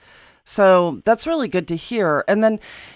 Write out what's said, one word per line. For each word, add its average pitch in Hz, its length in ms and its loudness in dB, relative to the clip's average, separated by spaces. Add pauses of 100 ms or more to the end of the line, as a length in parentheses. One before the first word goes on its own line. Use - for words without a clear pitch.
(500)
So 180 540 2
that's 226 240 0
really 311 220 -4
good 180 180 -4
to 170 80 -6
hear. 165 500 -2
And 202 160 0
then 220 200 0 (340)